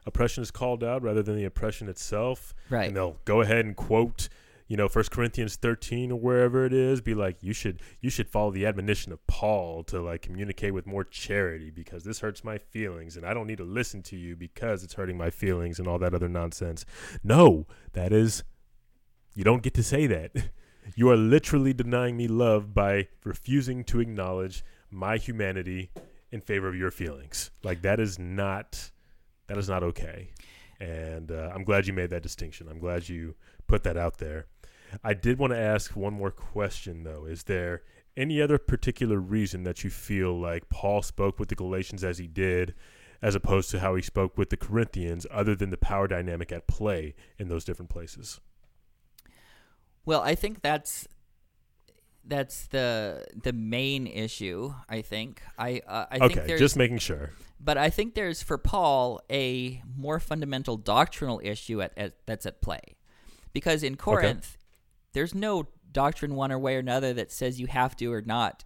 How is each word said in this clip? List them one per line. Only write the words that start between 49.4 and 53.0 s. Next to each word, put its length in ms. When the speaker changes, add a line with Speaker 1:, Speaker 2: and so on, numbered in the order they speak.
Speaker 2:
Well, 160
I 140
think 260
that's, 440
that's 440
the, 580